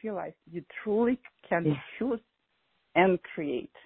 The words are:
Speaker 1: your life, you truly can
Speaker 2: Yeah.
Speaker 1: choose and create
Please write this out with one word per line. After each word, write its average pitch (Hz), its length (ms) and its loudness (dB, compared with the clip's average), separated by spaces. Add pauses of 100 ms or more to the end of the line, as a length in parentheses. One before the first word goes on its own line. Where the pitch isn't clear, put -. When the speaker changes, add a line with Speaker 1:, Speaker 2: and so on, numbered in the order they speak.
Speaker 1:
your 214 100 -6
life, 165 220 -8 (160)
you 170 120 -10 (200)
truly 233 360 2 (280)
can 170 180 0
Speaker 2:
Yeah. 147 160 2 (160)
Speaker 1:
choose 233 240 -4 (760)
and 180 280 6
create 143 480 -6 (140)